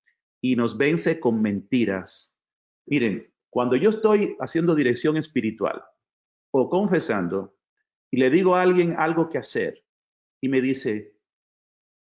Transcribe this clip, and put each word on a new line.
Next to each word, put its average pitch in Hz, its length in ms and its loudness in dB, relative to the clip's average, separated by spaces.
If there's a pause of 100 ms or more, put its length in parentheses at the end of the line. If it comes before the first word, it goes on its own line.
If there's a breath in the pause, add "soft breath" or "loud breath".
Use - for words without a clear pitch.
(400)
Y 127 160 0
nos 113 200 0
vence 160 440 0
con 113 200 0
mentiras. 101 960 -2 (520)
Miren, 117 460 -2 (160)
cuando 123 280 0
yo 170 140 4
estoy 214 500 0
haciendo 165 340 0
dirección 147 420 2
espiritual 110 680 -4 (680)
o 131 140 2
confesando, 113 880 -2 (540)
y 123 80 -2
le 131 100 4
digo 180 280 4
a 180 60 2
alguien 180 360 4
algo 160 320 0
que 143 80 -6
hacer, - 460 -6 (580)
y 131 60 -4
me 131 120 2
dice, 127 560 -4 (960)